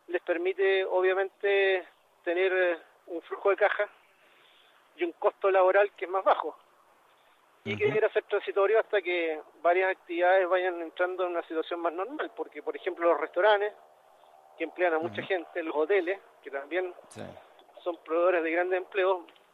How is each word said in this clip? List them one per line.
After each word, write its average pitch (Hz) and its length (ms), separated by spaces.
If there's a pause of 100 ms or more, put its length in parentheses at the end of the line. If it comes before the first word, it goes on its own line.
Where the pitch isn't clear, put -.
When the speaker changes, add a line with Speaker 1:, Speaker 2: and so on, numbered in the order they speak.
Speaker 1:
les 175 160
permite, 190 640
obviamente, 190 1000 (380)
tener, 180 260
eh, 180 280 (300)
un 170 120
flujo - 300
de 196 60
caja - 300 (1080)
y - 80
un 170 80
costo - 380
laboral 190 440
que 185 120
es 170 40
más 190 140
bajo, 170 320 (1080)
y 208 140
que 208 80
Speaker 2:
Ujú. 208 80
Speaker 1:
debiera 214 220
ser 208 100
transitorio 196 560
hasta 202 220
que 165 360 (220)
varias 185 320
actividades 180 560
vayan 180 320
entrando 180 440
en 180 80
una 170 140
situación 170 340
más 165 120
normal, 226 420
porque, 151 280
por - 120
ejemplo, 170 320
los 165 140
restaurantes, 202 540 (800)
que 165 80
emplean 170 300
a 156 40
mucha 170 220
Speaker 2:
Ujú. - 80
Speaker 1:
gente, 175 340
los 160 140
hoteles, 180 420 (240)
que 143 80
también 160 440 (160)
Speaker 2:
Sí. 107 100 (640)
Speaker 1:
son 175 180
proveedores 170 400
de 160 80
grandes 180 280
empleos, 185 480 (280)